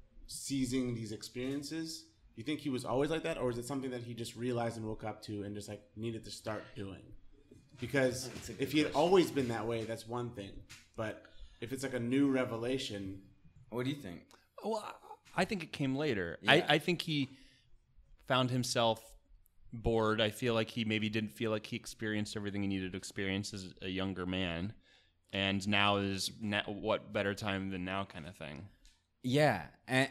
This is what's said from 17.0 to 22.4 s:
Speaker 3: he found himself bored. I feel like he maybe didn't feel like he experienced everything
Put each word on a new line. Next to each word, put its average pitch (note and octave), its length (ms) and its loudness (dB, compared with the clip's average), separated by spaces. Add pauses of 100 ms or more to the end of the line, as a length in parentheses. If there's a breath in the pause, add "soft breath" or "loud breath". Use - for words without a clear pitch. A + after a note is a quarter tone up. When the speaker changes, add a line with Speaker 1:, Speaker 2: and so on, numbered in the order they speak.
Speaker 3:
he C#3+ 280 0 (1000 loud breath)
found B2+ 220 4
himself A#2+ 520 4 (680)
bored. A2 480 4
I G#2+ 100 4
feel A#2+ 240 2
like A2+ 160 2
he A#2 140 0
maybe G#2+ 240 2
didn't G#2+ 220 0
feel A2 200 -2
like G#2+ 160 0
he - 100 -6
experienced G#2+ 600 -2
everything G2+ 260 -2